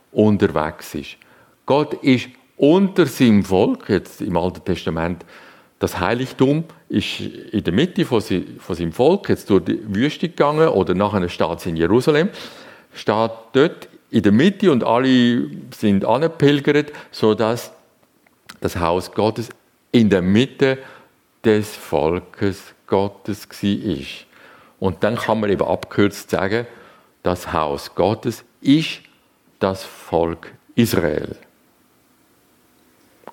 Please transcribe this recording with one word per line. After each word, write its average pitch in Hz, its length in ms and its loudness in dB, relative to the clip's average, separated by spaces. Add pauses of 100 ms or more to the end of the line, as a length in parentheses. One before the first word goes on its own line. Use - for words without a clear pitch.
(120)
unterwegs 90 840 0
ist. 73 220 -12 (500)
Gott 147 280 0
ist 127 340 0 (280)
unter 180 500 4
seinem 110 380 4
Volk, 107 440 0
jetzt 92 320 -2
im 87 160 -4
Alten 87 280 -2
Testament, 85 600 -4 (540)
das 92 220 -4
Heiligtum 131 640 0 (240)
ist - 320 -4
in 101 420 -8
der 85 100 -2
Mitte 160 320 0
von 117 160 0
si-, 90 260 -4 (120)
von - 160 -10
seinem 82 180 -4
Volk, 156 360 2
jetzt - 220 -4
durch 92 140 4
die 107 300 -6
Wüste 147 340 -2
gegangen 156 400 2
oder 92 260 0
nachher 98 340 0
steht 85 300 -4
es - 80 -14
in 82 100 -4
Jerusalem, 131 540 2 (640)
steht 113 360 -2 (220)
dort - 360 0 (220)
in 117 120 2
der 101 100 4
Mitte 180 380 2
und 117 140 2
alle 127 680 2 (240)
sind 101 300 0
angepilgert, 147 880 2 (180)
sodass 113 600 0 (880)
das 101 180 -4
Haus 85 340 -2
Gottes 110 360 -2 (420)
in 117 180 4
der 92 140 4
Mitte 131 560 2 (640)
des 107 300 2
Volkes 87 1000 -4 (120)
Gottes 101 600 -4
gsi 101 260 -2
ist. 73 520 -6 (520)
Und 95 240 -2
dann 113 140 0
kann 113 240 -2
man 104 100 0
eben 92 140 0
abkürzt - 640 -2
sagen, 98 360 -2 (560)
das - 300 -4
Haus 76 420 -4
Gottes 107 500 -2 (160)
ist 151 400 0 (580)
das 95 260 -2
Volk - 680 -4 (220)
Israel. 82 640 0 (2000)